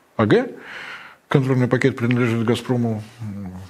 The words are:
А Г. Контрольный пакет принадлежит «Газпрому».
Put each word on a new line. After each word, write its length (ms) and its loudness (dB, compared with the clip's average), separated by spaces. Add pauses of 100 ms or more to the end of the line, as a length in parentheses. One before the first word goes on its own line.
(160)
А 100 2
Г. 260 4 (760)
Контрольный 380 4
пакет 300 2
принадлежит 480 0
«Газпрому». 580 0 (680)